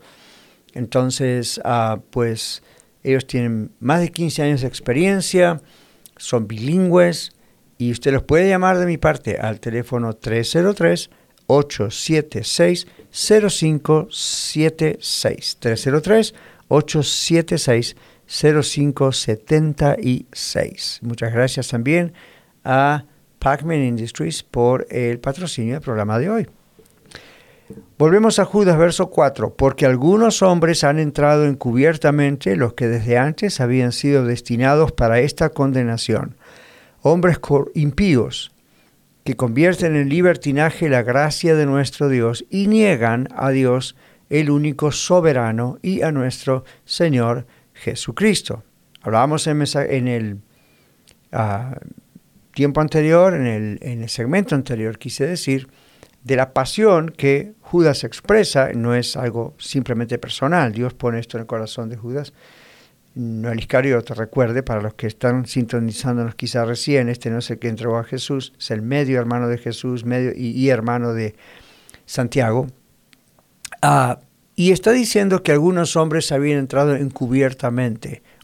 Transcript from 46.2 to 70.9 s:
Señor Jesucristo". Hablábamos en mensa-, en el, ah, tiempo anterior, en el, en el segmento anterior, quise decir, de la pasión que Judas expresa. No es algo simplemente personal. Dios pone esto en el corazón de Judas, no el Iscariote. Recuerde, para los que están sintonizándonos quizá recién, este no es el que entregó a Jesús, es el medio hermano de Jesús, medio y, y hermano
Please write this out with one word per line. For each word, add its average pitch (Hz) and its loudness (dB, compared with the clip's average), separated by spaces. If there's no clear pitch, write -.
Señor 127 0
Jesucristo". 113 -2
Hablábamos 131 2
en 151 0
mensa-, 143 -2
en 127 -2
el, 110 -4
ah, 110 -4
tiempo 143 0
anterior, 160 4
en 139 -2
el, 107 -4
en 117 -8
el 113 -10
segmento 170 -2
anterior, 113 -4
quise 139 -6
decir, 135 -4
de 127 0
la 131 0
pasión 165 2
que 143 0
Judas 160 2
expresa. 160 2
No 120 0
es 120 -2
algo 117 -6
simplemente 120 -4
personal. 139 -2
Dios 120 -4
pone 117 -4
esto - -12
en 113 -8
el 110 -14
corazón 113 -8
de 120 -12
Judas, 120 -10
no 117 -6
el 117 -4
Iscariote. 127 -2
Recuerde, 117 -2
para 113 -4
los 107 -8
que - -8
están 123 -2
sintonizándonos 117 -4
quizá 120 -4
recién, 120 0
este 120 -6
no 113 -4
es 120 -8
el 113 -8
que 120 -6
entregó 113 -4
a 113 -4
Jesús, 131 -8
es - -10
el 110 -4
medio 131 0
hermano 120 -2
de 120 -2
Jesús, 120 -6
medio 123 -2
y, 120 -6
y 131 0
hermano 120 0